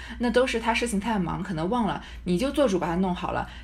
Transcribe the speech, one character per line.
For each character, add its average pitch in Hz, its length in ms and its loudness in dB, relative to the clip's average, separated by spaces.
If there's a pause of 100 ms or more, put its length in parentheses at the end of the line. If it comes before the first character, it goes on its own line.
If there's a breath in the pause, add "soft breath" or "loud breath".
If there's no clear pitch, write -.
(180 loud breath)
那 240 100 0
都 247 160 6
是 247 140 0
她 226 160 2
事 233 140 0
情 196 100 0
太 220 180 0
忙， 165 240 -2
可 190 140 -4
能 165 160 0
忘 240 160 2
了， 156 160 -2 (220 loud breath)
你 180 120 2
就 254 140 0
做 285 160 4
主 185 140 2
把 165 80 -2
她 170 80 0
弄 185 180 2
好 - 160 -4
了。 120 180 -2 (160 loud breath)